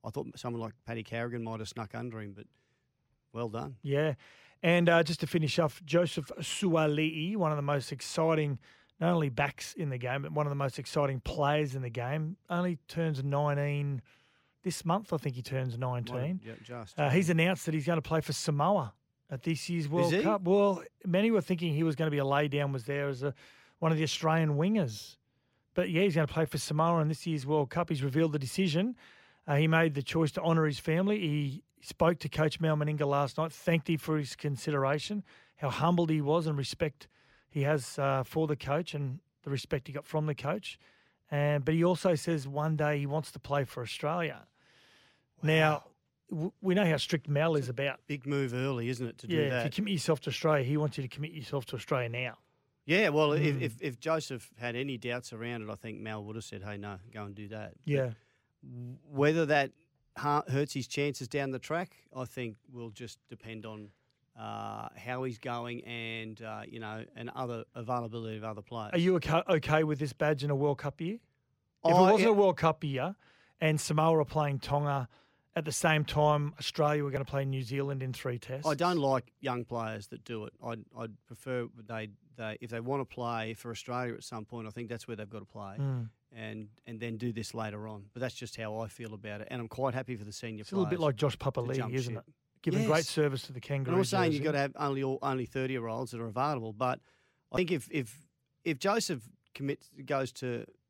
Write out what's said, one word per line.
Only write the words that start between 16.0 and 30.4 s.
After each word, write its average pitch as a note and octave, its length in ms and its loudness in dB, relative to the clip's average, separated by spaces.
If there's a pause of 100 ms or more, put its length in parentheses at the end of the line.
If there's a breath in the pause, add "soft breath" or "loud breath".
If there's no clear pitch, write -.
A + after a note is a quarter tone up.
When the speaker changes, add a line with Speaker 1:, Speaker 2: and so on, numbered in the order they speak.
Speaker 1:
Yeah, A2+ 180 -12
just. A#2 360 -12
Speaker 2:
Uh, D3 120 4
he's E3 180 6
announced F3 380 4
that D#3+ 80 0
he's D3+ 100 0
gonna E3 160 2
play D#3+ 220 0
for D3 100 -4
Samoa D3 640 2 (360)
at C3+ 120 -8
this - 260 -2
year's E3+ 180 0
World E3+ 280 2
Speaker 1:
Is F#3 60 4
he? - 40 0
Speaker 2:
Cup. G3+ 180 2
Well, G3 400 4 (220)
many G3 260 4
were G#3 120 4
thinking E3 320 0
he D#3 80 2
was D#3+ 120 4
gonna D#3+ 160 0
be C#3+ 80 2
a C#3 60 2
lay C#3+ 240 4
down, C#3+ 240 0
was B2 120 -4
there C#3+ 240 -2
as B2+ 140 -4
a, C#3 120 -2 (460 loud breath)
one D#3+ 120 4
of D#3 60 2
the D#3 60 2
Australian D#3+ 520 2
wingers. D#3+ 600 0 (560)
But, F#3 160 0
yeah, E3+ 120 4
he's G3 120 4
gonna D3+ 120 4
play D#3 200 0
for - 100 -6
Samoa D#3+ 460 2
in D3+ 60 2
this D#3 180 -4
year's D3 200 -2
World D3 220 2
Cup. E3+ 220 -2
He's C#3+ 120 0
revealed D3 300 2
the D3+ 60 0
decision. F3+ 580 0 (500 loud breath)
Uh, D3 100 2
he D#3 120 6
made E3 240 6
the C#3 100 -2
choice D#3+ 300 0
to D#3+ 100 -6